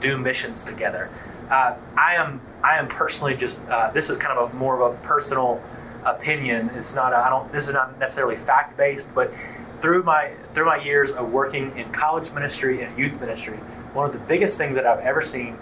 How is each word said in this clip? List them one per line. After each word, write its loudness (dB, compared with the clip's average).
"Do 0
missions -2
together." -4
Uh, 4
I 4
am, -2
I 6
am 0
personally 0
just, -4
uh, 2
this 0
is -2
kind 0
of 2
a -10
more 0
of 4
a -14
personal 0
opinion. -2
It's -10
not, 2
a, 4
I 4
don't, 0
this -2
is 0
not 0
necessarily 0
fact-based, 2
but 2
through 4
my, 4
through 2
my 4
years 4
of -4
working 0
in -8
college 0
ministry -2
and -10
youth -2
ministry, -6
one 0
of -2
the -6
biggest 2
things 0
that 4
I've 6
ever 2
seen -4